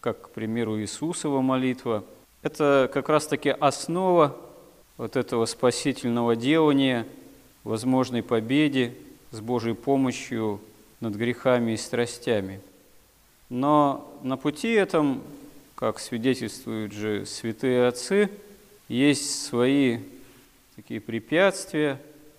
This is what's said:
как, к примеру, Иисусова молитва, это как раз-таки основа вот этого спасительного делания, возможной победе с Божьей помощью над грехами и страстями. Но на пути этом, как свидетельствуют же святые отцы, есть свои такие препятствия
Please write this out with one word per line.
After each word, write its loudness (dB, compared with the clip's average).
как, -4
к -20
примеру, -2
Иисусова -2
молитва, 0
это 2
как -2
раз-таки 0
основа 2
вот -8
этого 0
спасительного 0
делания, 2
возможной 0
победе 0
с -12
Божьей -2
помощью -2
над -4
грехами 0
и -4
страстями. -4
Но 2
на -4
пути -4
этом, 2
как -2
свидетельствуют -4
же -4
святые 0
отцы, 0
есть 2
свои 2
такие -10
препятствия -2